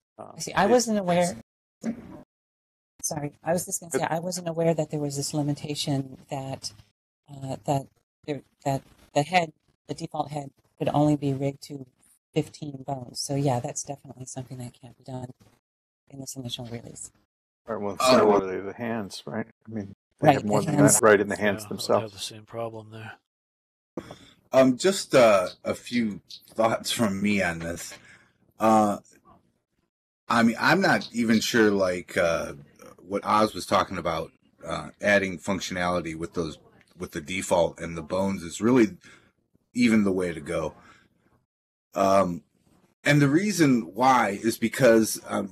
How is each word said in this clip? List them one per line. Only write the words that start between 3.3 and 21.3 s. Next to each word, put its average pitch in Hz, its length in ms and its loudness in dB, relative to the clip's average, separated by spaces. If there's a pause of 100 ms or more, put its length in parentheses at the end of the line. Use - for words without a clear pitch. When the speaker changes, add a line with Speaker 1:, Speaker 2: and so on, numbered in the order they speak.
Speaker 2:
I 160 80 0
was 180 120 -2
just - 160 -8
gonna 170 120 -16
say, - 100 -2
Speaker 1:
It - 80 -4
Speaker 2:
I 160 80 -4
wasn't 175 300 -8
aware 165 260 0
that 156 160 -4
there 151 100 -4
was 143 160 -4
this 143 160 -6
limitation 143 840 -4 (120)
that, 135 420 -10 (580)
uh, 135 340 -10
that 139 220 -2 (400)
there, 139 160 -8 (220)
that 135 180 -2 (320)
the 143 80 4
head, 165 300 0 (340)
the 147 80 -8
default 151 360 -8
head, 143 200 -8 (280)
could 143 140 -2
only 147 240 4
be 143 160 -2
rigged 139 320 -4
to 135 220 -14 (480)
fifteen 147 520 -6
bones. 131 340 -10
So 139 160 -4
yeah, 139 240 0
that's 139 240 -10
definitely 131 420 -14
something 127 320 -14
that 123 220 -14
can't 120 180 -20
be 127 60 -20
done 127 260 -12 (800)
in 139 100 -18
this - 160 -14
initial 123 300 -10
release. 117 440 -14 (580)
Speaker 1:
All 110 80 -4
right, 101 80 -6
well, 101 160 -6
Speaker 3:
Oh. 127 180 4
Speaker 1:
similarly, 95 420 2
the 98 120 -10
hands, 113 540 -8
right? 110 200 -8
I - 260 -20
mean, 98 220 -10 (260)
they 151 80 2
Speaker 2:
Right, 143 60 6
Speaker 1:
have 110 80 -2
Speaker 2:
the 104 60 -4
Speaker 1:
more 104 140 2
than 156 120 -2
Speaker 2:
hands. 143 240 6
Speaker 1:
that - 80 2
right 101 140 8
in 101 80 -2
the 98 80 -4